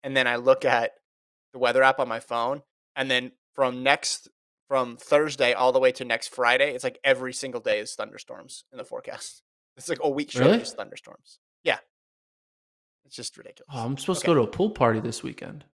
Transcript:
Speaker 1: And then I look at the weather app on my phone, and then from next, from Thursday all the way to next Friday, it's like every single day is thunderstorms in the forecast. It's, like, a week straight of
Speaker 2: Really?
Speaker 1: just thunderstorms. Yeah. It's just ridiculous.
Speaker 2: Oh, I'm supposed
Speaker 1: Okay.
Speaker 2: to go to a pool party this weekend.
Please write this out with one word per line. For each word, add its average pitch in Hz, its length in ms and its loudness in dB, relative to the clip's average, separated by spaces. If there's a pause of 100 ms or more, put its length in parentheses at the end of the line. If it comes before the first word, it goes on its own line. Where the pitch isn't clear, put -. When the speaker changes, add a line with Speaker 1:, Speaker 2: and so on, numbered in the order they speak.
Speaker 1:
And 135 140 -2
then 127 100 4
I 120 100 0
look 127 280 4
at 117 280 2 (600)
the 135 80 -16
weather 127 220 4
app 135 180 6
on 123 80 0
my 113 120 -6
phone, 123 420 -4 (340)
and 135 140 -4
then 127 220 -2 (220)
from 127 300 0
next, - 440 0 (380)
from 123 300 -2
Thursday 139 560 2
all 127 180 2
the 127 80 2
way 127 140 4
to 127 120 -8
next 120 300 -4
Friday, 127 400 2
it's 123 80 -10
like 123 220 -4
every 127 280 2
single 123 280 -8
day 107 180 0
is 107 160 -8
thunderstorms - 760 -14
in 127 60 -16
the - 60 -12
forecast. - 580 -14 (340)
It's, 131 120 -16
like, 170 140 -4
a 151 80 0
week 143 200 -4
straight 123 120 -2
of - 60 6
Speaker 2:
Really? 226 120 6
Speaker 1:
just - 160 -12
thunderstorms. - 600 -18 (240)
Yeah. 127 160 0 (1300)
It's - 100 -20
just - 200 -12
ridiculous. - 360 -20
Speaker 2:
Oh, 120 120 -6
I'm 135 140 -4
supposed 185 220 -2
Speaker 1:
Okay. 170 120 2
Speaker 2:
to - 20 6
go 135 80 6
to 107 60 0
a - 20 -10
pool 208 200 0
party 113 300 2
this 113 220 -8
weekend. - 420 -12 (120)